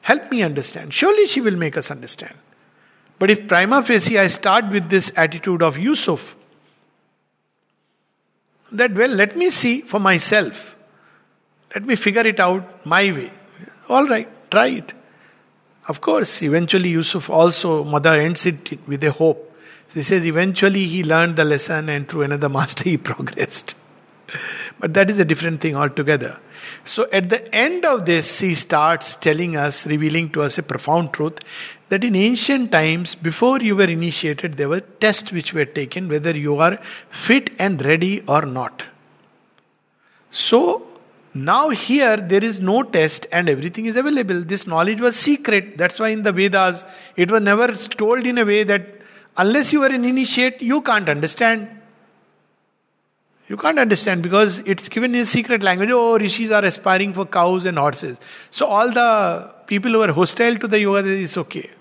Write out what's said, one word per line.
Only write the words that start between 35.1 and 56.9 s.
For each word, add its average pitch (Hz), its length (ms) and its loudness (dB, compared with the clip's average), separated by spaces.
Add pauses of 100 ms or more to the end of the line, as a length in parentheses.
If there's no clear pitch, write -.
which 170 240 -8
were 151 100 0
taken, 156 420 -8
whether 151 300 -2
you 147 220 -2
are 175 180 2 (320)
fit - 480 0
and 175 260 -2
ready 180 440 0
or 147 180 2
not. 127 380 -8 (1500)
So - 580 0 (460)
now 202 360 0
here 247 480 2
there 196 260 2
is 208 180 -4
no 208 220 2
test 156 480 0
and 175 180 0
everything 170 380 -4
is 220 100 -2
available. 247 460 -2
This 185 240 -6
knowledge 185 340 0
was 240 140 2
secret. 214 640 0
That's 180 200 0
why 220 100 0
in 220 120 -4
the 208 100 2
Vedas, 185 540 2 (300)
it 180 160 2
was 220 100 4
never 214 320 2
told 233 540 -2
in 247 100 0
a 226 80 2
way 208 180 2
that 202 320 -2 (420)
unless 233 360 2
you 294 100 4
are 269 80 4
an 247 140 0
initiate, 254 560 0
you 262 200 0
can't 208 280 0
understand. 208 580 0 (1800)
You 208 100 -10
can't 302 220 0
understand 202 420 0
because 190 440 2
it's 190 240 -4
given 240 260 -2
in 240 100 0
secret 233 380 -2
language. 190 280 0
"Oh, 233 320 4
rishis 220 280 -2
are 208 120 2
aspiring 190 500 0